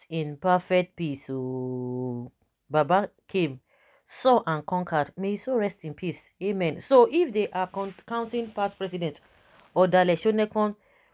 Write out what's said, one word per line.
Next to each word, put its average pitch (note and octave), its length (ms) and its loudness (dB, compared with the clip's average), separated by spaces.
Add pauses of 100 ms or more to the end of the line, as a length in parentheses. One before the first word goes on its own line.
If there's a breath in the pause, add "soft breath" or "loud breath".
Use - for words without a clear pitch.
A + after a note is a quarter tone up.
in D3+ 260 -6
perfect F3+ 640 0
peace. C#3+ 320 -6
Oh, B2+ 1000 -6 (400)
Baba D#3 400 2 (180)
came, D3+ 340 -2 (460 soft breath)
saw B3+ 380 2
and D#3 200 -2
conquered. F3 520 -2
May F#3+ 140 -4
his G3+ 120 -6
soul C4 120 -2
rest G3+ 280 -2
in D3+ 100 -8
peace. D#3+ 280 -8 (220)
Amen. F#3+ 380 -2
So B3 280 8
if D#4 220 0
they G#3 180 -2
are F#3 180 -4
con-, G3 280 -8 (100)
counting A#3 420 -6
past G3+ 300 -4
presidents, F3+ 440 -6 (520 soft breath)
Odale F3+ 460 4
Shonekan G#3+ 560 0 (380 soft breath)